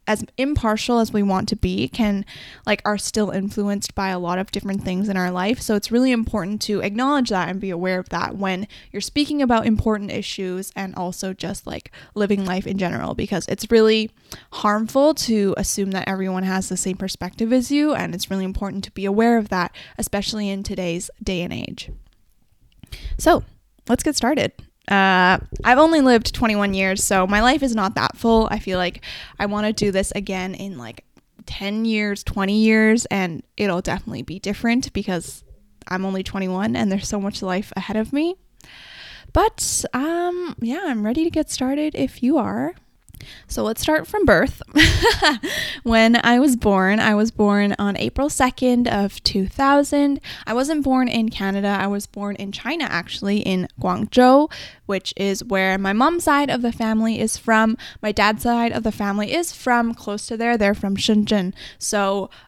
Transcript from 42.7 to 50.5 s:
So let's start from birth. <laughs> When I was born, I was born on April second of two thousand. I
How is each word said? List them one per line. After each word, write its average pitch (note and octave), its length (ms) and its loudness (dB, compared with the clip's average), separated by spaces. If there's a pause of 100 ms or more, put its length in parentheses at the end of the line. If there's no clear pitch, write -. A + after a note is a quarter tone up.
So A3 160 -4
let's A3+ 180 -4
start D#4 240 2
from G#4 180 0
birth. G#3+ 380 4 (120)
<laughs> D#4 680 4 (400)
When A3+ 420 6
I A#3+ 140 6
was C4+ 160 6
born, G3+ 460 4
I G#3+ 140 4
was G#3+ 160 4
born G3+ 480 2
on G3+ 180 -2
April C4 340 -2
second B3 560 2
of G3+ 380 -2
two G3 240 -2
thousand. C#4+ 720 2 (260)
I A3 80 -4